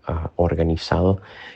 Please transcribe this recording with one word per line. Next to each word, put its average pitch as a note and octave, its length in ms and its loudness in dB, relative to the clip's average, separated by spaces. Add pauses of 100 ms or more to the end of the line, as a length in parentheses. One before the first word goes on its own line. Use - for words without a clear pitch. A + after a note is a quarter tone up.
ah, D#2+ 300 -4
organizado E2 840 2 (360)